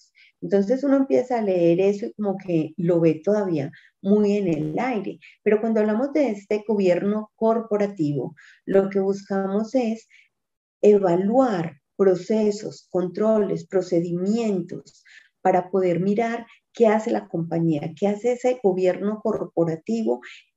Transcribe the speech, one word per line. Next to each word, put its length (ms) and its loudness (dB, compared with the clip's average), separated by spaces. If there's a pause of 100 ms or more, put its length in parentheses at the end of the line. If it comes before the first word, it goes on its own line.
(400)
Entonces 440 0
uno 120 2
empieza 420 0
a 40 -2
leer 380 2
eso 260 0
y 60 -10
como 240 -4
que 400 -4
lo 240 0
ve 240 2
todavía 480 -2 (300)
muy 340 4
en 120 0
el 300 -2
aire. 400 -4 (240)
Pero 180 2
cuando 200 0
hablamos 320 0
de 180 2
este 380 -4
gobierno 680 0
corporativo, 1000 -2 (320)
lo 240 2
que 100 -2
buscamos 760 -4
es 320 -2 (760)
evaluar 1000 4 (160)
procesos, 920 0
controles, 760 -2
procedimientos 1400 -2 (380)
para 300 0
poder 300 0
mirar 460 -2 (280)
qué 140 4
hace 220 0
la 160 -4
compañía, 720 -2
qué 100 0
hace 240 -2
ese 300 -2
gobierno 600 0
corporativo 1000 -2 (360)